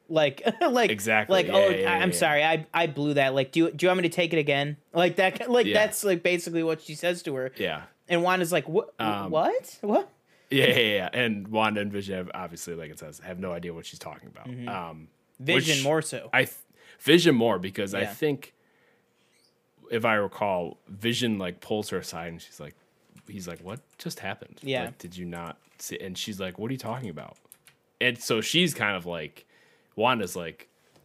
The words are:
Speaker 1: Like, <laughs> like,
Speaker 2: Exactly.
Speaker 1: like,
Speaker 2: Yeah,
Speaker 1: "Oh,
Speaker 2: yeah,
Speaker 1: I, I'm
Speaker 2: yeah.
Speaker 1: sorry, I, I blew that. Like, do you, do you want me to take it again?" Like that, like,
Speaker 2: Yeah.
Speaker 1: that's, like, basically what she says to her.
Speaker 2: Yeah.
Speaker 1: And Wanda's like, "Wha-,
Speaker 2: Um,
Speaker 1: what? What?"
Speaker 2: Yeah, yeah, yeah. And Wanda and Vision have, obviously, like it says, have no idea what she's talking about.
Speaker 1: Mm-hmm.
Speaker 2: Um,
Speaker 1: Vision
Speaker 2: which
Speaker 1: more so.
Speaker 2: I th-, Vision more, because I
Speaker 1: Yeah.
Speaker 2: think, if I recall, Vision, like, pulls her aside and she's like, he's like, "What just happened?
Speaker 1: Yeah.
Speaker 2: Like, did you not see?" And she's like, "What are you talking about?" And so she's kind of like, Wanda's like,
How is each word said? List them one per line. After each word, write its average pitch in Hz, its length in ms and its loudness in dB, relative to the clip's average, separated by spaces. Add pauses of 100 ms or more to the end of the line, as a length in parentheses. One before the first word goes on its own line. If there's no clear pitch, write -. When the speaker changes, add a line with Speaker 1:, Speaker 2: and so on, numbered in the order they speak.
Speaker 1:
Like, 156 340 2 (140)
<laughs> - 60 -2
like, 247 280 4
Speaker 2:
Exactly. 185 440 2
Speaker 1:
like, 180 140 4
Speaker 2:
Yeah, 185 60 -2
Speaker 1:
"Oh, 196 140 8
Speaker 2:
yeah, 170 240 2
Speaker 1:
I, 175 40 2
I'm 180 160 2
Speaker 2:
yeah. 175 40 -2
Speaker 1:
sorry, 151 280 4
I, 160 280 2
I 170 140 2
blew 147 280 0
that. 135 200 4
Like, 135 180 0
do 165 80 4
you, 165 120 4
do 151 120 -2
you 180 60 6
want 185 120 4
me 170 60 2
to 160 60 -8
take 170 180 2
it 165 60 2
again?" 143 380 0 (180)
Like 170 220 2
that, 190 340 0
like, 240 160 4
Speaker 2:
Yeah. 202 80 2
Speaker 1:
that's, 214 300 2
like, 185 180 2
basically 175 400 0
what 160 180 -2
she 156 140 -14
says 175 300 -2
to 151 100 -4
her. 131 220 -4
Speaker 2:
Yeah. 80 260 -4 (260)
Speaker 1:
And 170 140 2
Wanda's 180 300 2
like, 151 160 0
"Wha-, 202 180 0 (120)
Speaker 2:
Um, 104 340 -2
Speaker 1:
what? 254 500 0
What?" 233 260 2 (440)
Speaker 2:
Yeah, 135 140 6
yeah, 127 120 4
yeah. 104 340 2
And 110 340 -2
Wanda 107 340 0
and 104 120 -4
Vision 98 240 -6
have, 90 180 -8
obviously, 85 400 -10
like 80 160 -10
it 76 80 -18
says, 78 220 -16
have 90 180 -12
no 92 140 -6
idea 85 200 -8
what 82 140 -14
she's - 140 -16
talking 73 280 -14
about. - 200 -18
Speaker 1:
Mm-hmm. 123 200 -12
Speaker 2:
Um, 82 400 -10 (300)
Speaker 1:
Vision 156 380 2
Speaker 2:
which 135 80 0
Speaker 1:
more 156 180 2
so. - 300 -10
Speaker 2:
I 131 140 4
th-, - 100 -12 (420)
Vision 165 380 8
more, 113 240 4
because 95 340 -6
I 98 60 -2
Speaker 1:
Yeah. 101 120 -4
Speaker 2:
think, 139 400 -4 (1400)
if 113 140 -2
I 113 100 6
recall, 98 640 -2 (100)
Vision, 110 500 0
like, 90 220 -6
pulls 107 300 -4
her 92 80 -4
aside 85 300 -10
and 85 140 -14
she's - 180 -20
like, 73 140 -16 (540)
he's 95 200 -12
like, 82 120 -12
"What 98 200 -12 (180)
just - 220 -12
happened? - 420 -12
Speaker 1:
Yeah. 127 240 -4
Speaker 2:
Like, 123 120 -12
did 90 180 -16
you 90 80 -10
not 85 320 -10 (220)
see?" - 220 -10
And 92 180 -10
she's 98 220 -8
like, 92 180 -8
"What 107 120 -6
are - 20 -4
you 131 60 -6
talking 117 320 -8
about?" 73 260 -14 (640)
And 120 180 2
so 113 220 0
she's 160 340 2
kind 104 220 0
of 87 100 -8
like, 82 400 -10 (500)
Wanda's 110 400 0
like, 85 320 -12 (360)